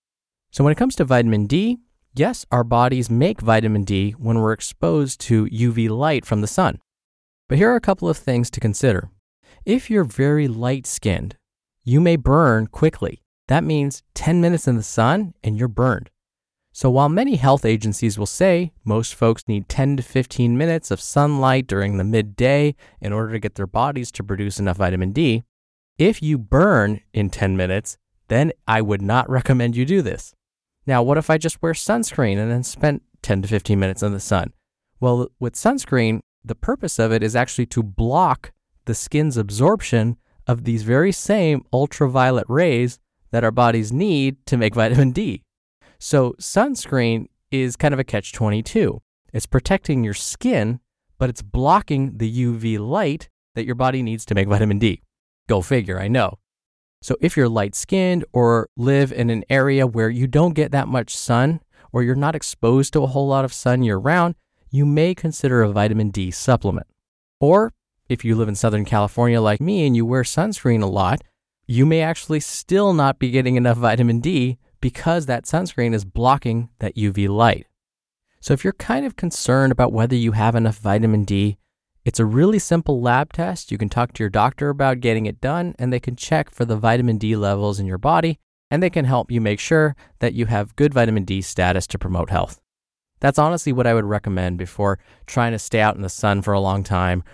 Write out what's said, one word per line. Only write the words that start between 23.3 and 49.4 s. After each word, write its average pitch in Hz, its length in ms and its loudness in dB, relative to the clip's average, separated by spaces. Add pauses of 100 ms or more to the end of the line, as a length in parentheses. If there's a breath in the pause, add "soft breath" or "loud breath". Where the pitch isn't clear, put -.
to 110 60 -4
get 101 160 -8
their 98 120 -6
bodies 123 460 -4
to 110 100 -8
produce 101 360 -6
enough 95 180 -2
vitamin 92 340 0
D, 117 320 0 (540)
if 185 260 2
you 151 140 0
burn 120 640 2 (100)
in 101 180 -2
ten 95 280 -2
minutes, 92 400 -4 (300)
then 139 240 2 (160)
I 110 140 2
would 101 200 -2
not 113 280 0
recommend 123 460 0
you 127 100 0
do 185 160 2
this. 90 320 -8 (520)
Now, 127 180 2
what 143 140 2
if 160 120 -4
I 160 80 4
just 160 240 -4
wear 165 120 -2
sunscreen 160 640 -2
and 110 120 -2
then 123 140 -2
spent - 380 -2 (200)
ten 98 200 -2
to 98 60 -4
fifteen 101 320 0
minutes 95 240 -2
in 101 100 -2
the 95 60 -6
sun? - 340 -2 (460)
Well, 123 280 0 (120)
with 120 160 -6
sunscreen, 131 640 0 (260)
the 117 100 -8
purpose - 440 -6
of 113 120 2
it 110 120 0
is 110 120 -2
actually 123 320 -2
to 117 160 -2
block 123 680 -2 (320)
the 113 100 -4
skin's 147 420 -2
absorption 117 800 0 (300)
of 117 160 -2
these 113 200 -2
very 139 280 2
same 170 640 0
ultraviolet 127 720 0
rays 123 520 0 (320)
that 117 120 0
our 110 80 2
bodies 117 400 2
need 139 540 0
to 131 120 0
make 107 180 2
<laughs> 117 60 2
vitamin 123 300 4
D. 135 320 -4 (560 soft breath)
So 135 400 0
sunscreen 131 880 -2 (240)
is 127 240 -2
kind 143 180 0
of 135 60 -4
a 131 60 -2
catch - 260 -6
twenty-two. 110 720 -2 (320)
It's 110 120 -4